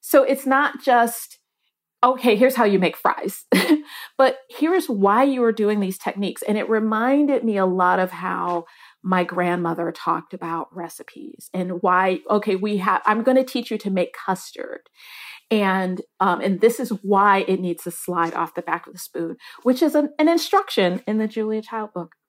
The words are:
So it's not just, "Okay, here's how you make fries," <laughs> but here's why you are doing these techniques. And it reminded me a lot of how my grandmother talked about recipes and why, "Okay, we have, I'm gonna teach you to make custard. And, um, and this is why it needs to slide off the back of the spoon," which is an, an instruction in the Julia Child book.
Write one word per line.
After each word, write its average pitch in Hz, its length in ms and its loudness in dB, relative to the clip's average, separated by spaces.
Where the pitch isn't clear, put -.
So 277 200 6
it's 269 240 0
not 277 380 0
just, 233 560 2
"Okay, 247 320 4
here's 254 200 4
how 226 100 2
you 202 120 4
make 180 180 0
fries," - 500 -6
<laughs> - 360 -18
but 262 200 4
here's 330 400 -2
why 202 360 4
you 262 200 2
are 226 80 2
doing 214 280 0
these 190 180 -4
techniques. - 460 -6
And 214 160 -2
it - 100 -6
reminded 233 760 0
me 220 140 0
a 190 80 2
lot 185 340 2
of 185 120 -2
how 175 540 -6
my 185 220 0
grandmother 175 680 -2
talked 165 400 -4
about 165 400 -8
recipes - 840 -16
and 180 260 -6
why, 185 380 2
"Okay, 208 260 2
we 208 220 -2
have, 190 260 0
I'm 214 200 0
gonna 262 200 4
teach 254 280 -6
you 214 80 -4
to 208 100 -6
make 190 240 -2
custard. - 760 -8
And, 190 520 0
um, 190 220 2
and 180 180 0
this 233 180 4
is 240 120 -4
why 196 580 2
it 190 140 0
needs 175 240 -6
to 175 60 -8
slide 170 420 -4
off 165 200 -4
the 175 80 -8
back 165 240 -6
of - 60 -20
the 180 80 -20
spoon," - 380 -8
which 254 180 2
is 311 140 2
an, 294 140 2
an 302 80 4
instruction 330 800 0
in 214 120 -2
the 220 80 -2
Julia 220 340 -4
Child 220 320 -10
book. 170 220 -12